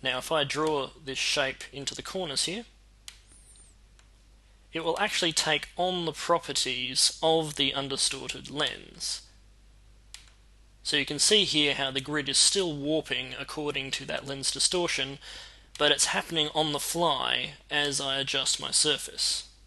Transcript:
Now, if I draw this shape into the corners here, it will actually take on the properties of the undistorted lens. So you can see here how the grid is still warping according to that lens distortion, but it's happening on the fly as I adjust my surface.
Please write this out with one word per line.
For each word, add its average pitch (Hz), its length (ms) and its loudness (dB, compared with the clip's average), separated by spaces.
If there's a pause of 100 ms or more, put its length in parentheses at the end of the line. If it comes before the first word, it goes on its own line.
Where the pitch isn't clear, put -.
Now, 127 160 0
if - 140 -4
I 156 120 4
draw 147 460 0 (140)
this 131 140 -6
shape - 540 0
into 135 220 -8
the - 80 -10
corners 160 420 -4
here, 208 200 -4 (2000)
it 160 120 -4
will 165 160 2
actually 190 320 2
take 151 440 0
on 180 280 0
the 160 80 0
properties 131 1080 0
of 160 340 4
the 139 160 2
undistorted 135 800 -2
lens. 131 720 -6 (1600)
So - 140 0
you 139 80 2
can 147 140 -4
see 208 260 6
here 147 300 4
how 135 160 -2
the 135 100 -2
grid 143 280 -2
is 135 100 2
still 180 360 4
warping 139 640 -2
according 139 540 -4
to - 140 -4
that 147 200 -6
lens 135 240 -2
distortion, 139 680 0 (600)
but 147 140 6
it's - 140 4
happening 165 480 0
on 156 180 2
the 143 60 0
fly 147 760 0 (160)
as 143 300 0
I 135 180 -2
adjust 135 420 0
my 143 100 -6
surface. - 800 0 (180)